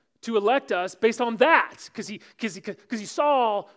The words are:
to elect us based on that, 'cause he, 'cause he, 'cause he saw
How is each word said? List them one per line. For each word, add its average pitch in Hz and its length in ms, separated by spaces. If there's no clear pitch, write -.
to 226 160
elect 233 340
us 180 220
based 226 260
on 233 180
that, 277 560
'cause 196 140
he, 202 140
'cause 185 160
he, 160 80
'cause - 380
he 202 80
saw 254 560